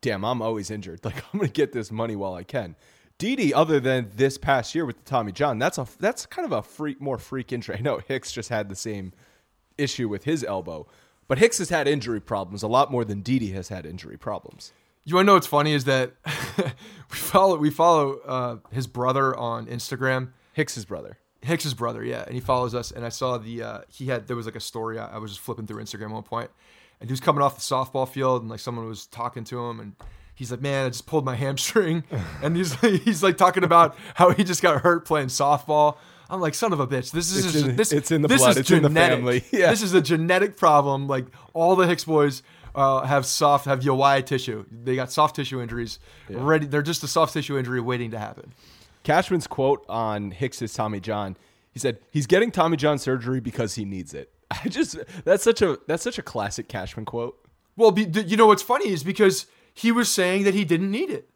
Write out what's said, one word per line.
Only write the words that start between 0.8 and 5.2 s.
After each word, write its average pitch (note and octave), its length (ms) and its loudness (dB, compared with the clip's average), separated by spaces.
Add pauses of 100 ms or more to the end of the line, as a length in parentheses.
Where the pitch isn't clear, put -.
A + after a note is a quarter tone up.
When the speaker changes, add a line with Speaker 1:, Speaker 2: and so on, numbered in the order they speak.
Speaker 1:
<laughs> - 40 -20
Like, - 120 -6 (160)
I'm G3+ 80 -4
gonna E3+ 100 0
get - 220 0
this A2+ 180 -8
money A2 260 -4
while G2 180 -6
I F2+ 100 -12
can." F#2+ 320 -8 (420)
Didi, G#3 360 0
other D#3 260 4
than B2+ 340 -2
this C3+ 240 0
past C3 360 0
year E3 100 0
with A#2+ 200 -8
the - 60 -20
Tommy A2+ 220 -2